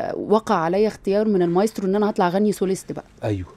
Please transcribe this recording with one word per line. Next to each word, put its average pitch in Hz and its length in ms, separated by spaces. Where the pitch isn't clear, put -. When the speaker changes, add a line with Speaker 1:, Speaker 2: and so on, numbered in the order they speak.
Speaker 1:
وقع 208 400
عليا 180 320
اختيار 208 400
من 196 140
المايسترو 190 460
إن 190 80
أنا 208 140
هطلع 202 180
أغني 202 240
سوليست 185 400
بقى. 135 140
Speaker 2:
أيوه. 101 340